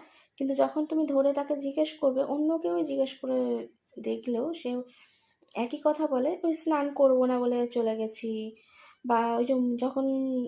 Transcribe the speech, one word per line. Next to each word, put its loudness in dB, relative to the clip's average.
কিন্তু -2
যখন 2
তুমি 0
ধরে 4
তাকে 0
জিজ্ঞেস 0
করবে, 2
অন্য 0
কেউ -2
জিজ্ঞেস 0
করে -2
দেখলেও -2
সে -6
একই -4
কথা 2
বলে, 0
"ওই 2
স্নান 0
করবো 4
না 2
বলে 0
চলে -2
গেছি", -6
বা 2
ওই 2
যে 2
যখন, 0